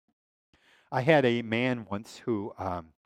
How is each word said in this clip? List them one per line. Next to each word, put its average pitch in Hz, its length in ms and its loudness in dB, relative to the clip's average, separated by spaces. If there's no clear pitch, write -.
I 131 120 -2
had 147 220 6
a 120 180 2
man 117 480 -2
once 107 280 -10
who, 110 380 -4
um, 87 320 -8